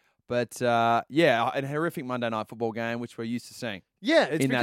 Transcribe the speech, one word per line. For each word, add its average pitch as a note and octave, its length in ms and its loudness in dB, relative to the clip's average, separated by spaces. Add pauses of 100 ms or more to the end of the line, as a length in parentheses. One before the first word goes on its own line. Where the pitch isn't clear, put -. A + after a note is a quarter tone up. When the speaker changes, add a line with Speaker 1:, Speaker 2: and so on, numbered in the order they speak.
(280)
Speaker 1:
But, A#2+ 340 -4
uh, A#2 460 4
yeah, B2+ 460 4
a C#3 120 -2
horrific D#3 380 -4
Monday B2 240 -4
Night A2 220 -4
Football A2+ 240 -4
game, A#2 260 -4
which A#2+ 180 -12
we're A#2 60 -8
used A#2 240 -6
to - 60 -20
seeing G#2 300 -10 (180)
Speaker 2:
Yeah, C4 240 4
it's C#3+ 180 0
Speaker 1:
in C3+ 80 2
that B2+ 120 0